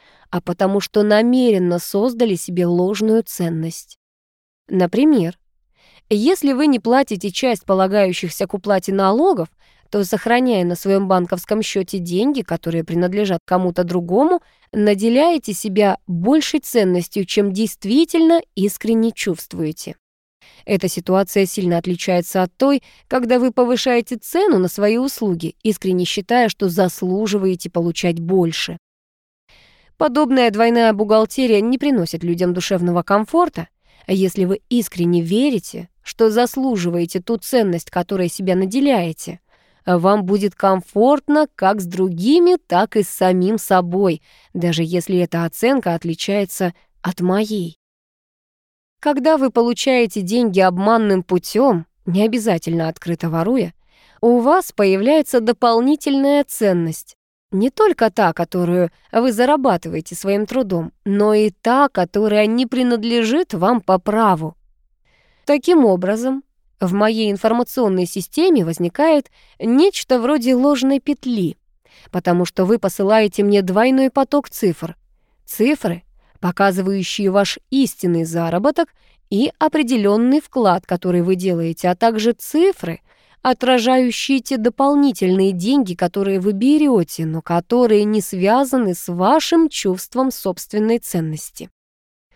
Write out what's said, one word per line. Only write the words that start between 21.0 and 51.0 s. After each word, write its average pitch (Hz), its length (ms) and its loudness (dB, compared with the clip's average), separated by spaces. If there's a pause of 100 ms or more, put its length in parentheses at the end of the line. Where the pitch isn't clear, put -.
сильно 175 320 -2
отличается 180 640 -2
от 180 140 -4
той, 277 260 0 (260)
когда 247 300 0
вы 247 140 2
повышаете 247 640 0
цену 330 420 0
на 180 100 0
свои 208 300 0
услуги, 185 640 -4
искренне 185 420 -2
считая, 226 440 0
что 196 200 -4
заслуживаете 190 1000 -2
получать 170 500 -2
больше. 170 560 -2 (1200)
Подобная 254 540 0
двойная 233 420 4
бухгалтерия 220 680 2
не 240 180 0
приносит 180 460 -2
людям 175 280 0
душевного 175 500 -2
комфорта. 214 680 -2 (380)
Если 190 380 0
вы 190 240 -2
искренне 175 540 0
верите, 214 640 -2 (140)
что - 280 -2
заслуживаете 208 880 -2
ту 233 160 -6
ценность, 202 540 -2
которой 180 380 -4
себя 185 260 -4
наделяете, 190 840 -2 (460)
вам 185 380 2
будет 196 300 0
комфортно 254 1000 2
как 202 260 0
с 180 60 -6
другими, 190 680 2
так - 400 -2
и 208 60 2
с 180 60 -2
самим 185 500 0
собой, 180 640 0 (320)
даже 170 280 0
если 175 360 -2
эта 170 260 -2
оценка 226 500 -2
отличается 185 800 -4 (300)
от 180 180 -6
моей. 185 580 -2 (1200)
Когда 294 360 0
вы 262 140 0
получаете 233 720 0
деньги 196 380 0
обманным 196 640 2